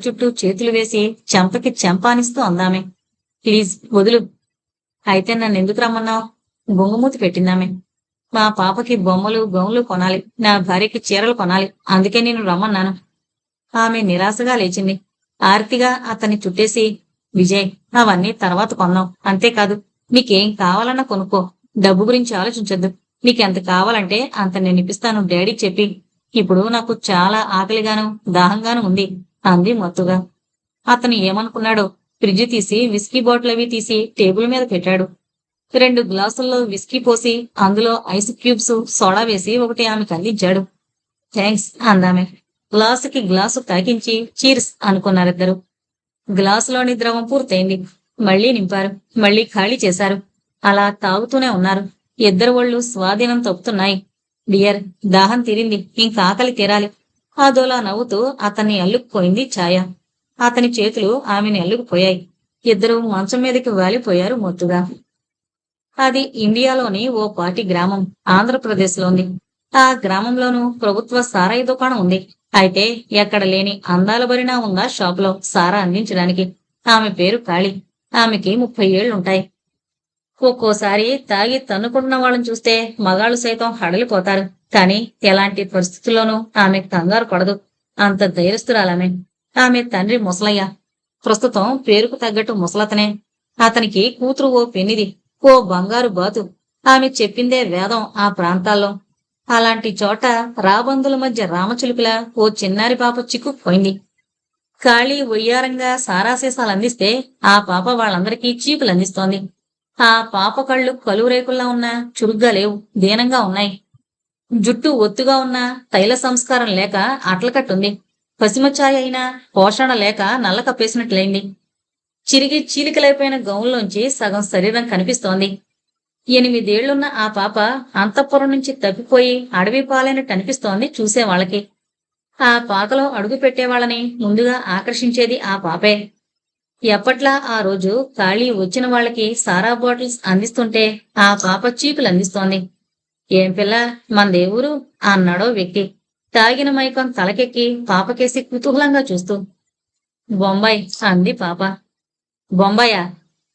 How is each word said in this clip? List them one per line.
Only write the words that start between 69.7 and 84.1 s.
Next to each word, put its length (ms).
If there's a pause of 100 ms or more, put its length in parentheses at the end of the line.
ఆ 160
గ్రామంలోనూ 800
ప్రభుత్వ 500
సారాయి 420
దుకాణం 340
ఉంది. 300 (260)
అయితే 580
ఎక్కడ 320
లేని 440
అందాల 380
భరిణా 340
ఉందా 280
షాపులో 560
సారా 360
అందించడానికి. 720 (340)
ఆమె 220
పేరు 280
కాళి. 440 (340)
ఆమెకి 400
ముప్పై 320
ఏళ్లుంటాయి. 640 (920)
ఒక్కోసారి 760 (120)
తాగి 300
తన్నుకుంటున్న 560
వాళ్ళని 280
చూస్తే 560
మగాళ్ళు 380
సైతం 340
హడలిపోతారు. 800 (240)